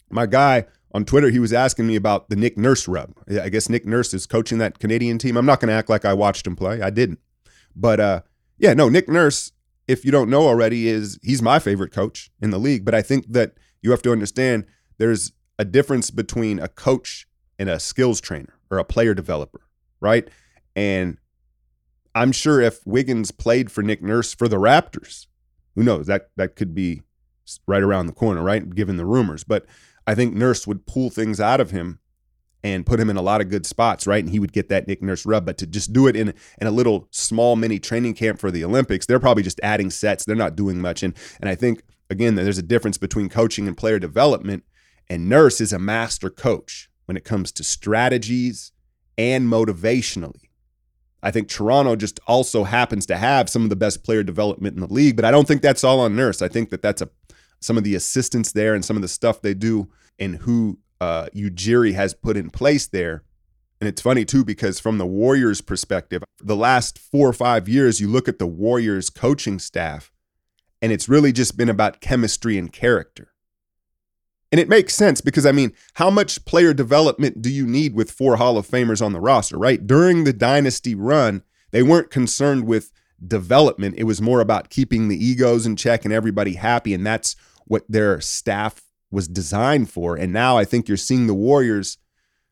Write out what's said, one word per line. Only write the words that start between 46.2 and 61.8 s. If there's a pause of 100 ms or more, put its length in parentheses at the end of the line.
coach (160)
when
it
comes
to
strategies (440)
and
motivationally. (720)
I
think
Toronto
just
also
happens
to
have
some
of
the
best
player
development
in
the
league,
but
I
don't
think
that's
all
on
Nurse.
I
think
that
that's
a, (500)
some
of
the
assistance
there
and
some
of
the
stuff
they
do (340)
and
who, (220)
uh, (100)
Ujiri